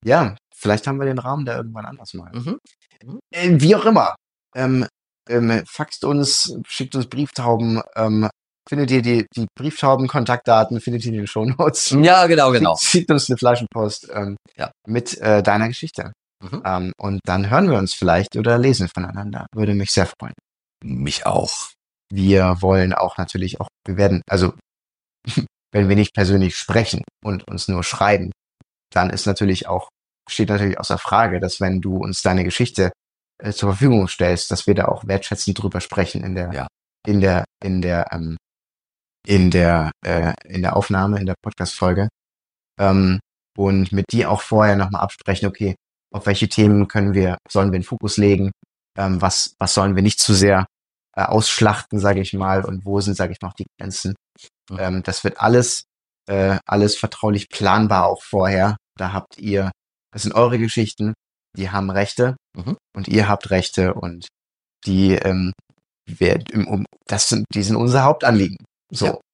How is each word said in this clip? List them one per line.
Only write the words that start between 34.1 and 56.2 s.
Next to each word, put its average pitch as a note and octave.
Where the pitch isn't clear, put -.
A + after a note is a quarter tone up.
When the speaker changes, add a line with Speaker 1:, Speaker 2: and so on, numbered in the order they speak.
Speaker 1:
dass -
wir G2+
da F#2
auch -
wertschätzend G2
drüber F2+
sprechen -
in F#2
der, F2
Speaker 2:
Ja. C2+
Speaker 1:
in G2+
der, F2+
in F#2
der, F2
ähm, E2
in F#2
der, E2+
äh, E2+
in F#2
der -
Aufnahme, G2+
in G2
der F#2
Podcast-Folge. F#2
Ähm, F#2+
und G2
mit G2
dir A2
auch G2+
vorher G#2+
noch F#2+
mal G2
absprechen, G2
okay, F#2+
auf G2+
welche G2+
Themen G#2
können G2+
wir, F#2
sollen G2
wir F#2
den F2+
Fokus -
legen, G2
ähm, F#2+
was, -
was -
sollen G2
wir F#2+
nicht G#2
zu -
sehr, F#2+
äh, G2
ausschlachten, G#2+
sag G2
ich F#2+
mal, F#2+
und F#2+
wo G2+
sind, G2
sag F2+
ich F#2+
mal, F#2
auch G2+
die F#2+
Grenzen. F#2+
Speaker 2:
Mhm. F#2+
Speaker 1:
Ähm, F#2
das -
wird -
alles, A#2+